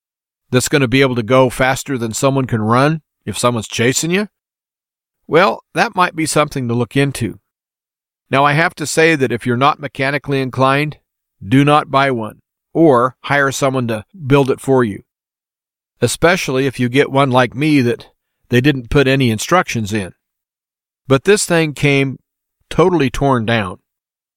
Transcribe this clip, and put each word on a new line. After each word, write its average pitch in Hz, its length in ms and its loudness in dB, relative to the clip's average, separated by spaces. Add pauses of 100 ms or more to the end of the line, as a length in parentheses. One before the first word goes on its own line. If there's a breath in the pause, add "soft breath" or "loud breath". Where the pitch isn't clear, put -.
(520)
that's 127 160 0
gonna 143 200 0
be 131 140 2
able 127 140 0
to 117 80 -4
go 127 260 2
faster 135 480 -4
than 113 160 -6
someone 135 320 0
can 113 160 -4
run 135 400 2 (240)
if 107 120 -8
someone's 120 300 -2
chasing 127 440 -2
you, 196 160 -2 (960)
well, 196 380 2 (100)
that 220 220 -2
might 180 200 -2
be 160 100 -4
something 147 420 -2
to 117 60 -2
look 120 240 -2
into. 135 420 -2 (920)
Now, 135 140 2
I 143 100 2
have 165 220 0
to 151 100 -8
say 160 300 2
that 131 160 -2
if 123 140 -6
you're 123 100 0
not 143 240 0
mechanically 139 600 -6
inclined, 135 580 -2 (420)
do 127 220 4
not 147 260 2
buy 139 220 0
one 110 280 -8 (340)
or 127 500 4
hire 139 280 0
someone 131 360 -2
to 110 180 -6 (220)
build 135 240 4
it - 80 -2
for 131 240 2
you, 101 200 -6 (1000)
especially 139 640 0
if 131 140 -6
you 123 100 -2
get 131 220 0
one 135 200 2
like 123 240 0
me 147 260 2
that 120 280 -4 (400)
they 120 100 2
didn't 131 300 0
put 139 180 2
any 135 240 2
instructions 113 600 -2
in. 95 200 -6 (920)
But 135 160 2
this 202 220 2
thing 165 280 -2
came 139 460 -2 (500)
totally 160 400 2
torn 127 360 0
down, 104 340 -4 (580)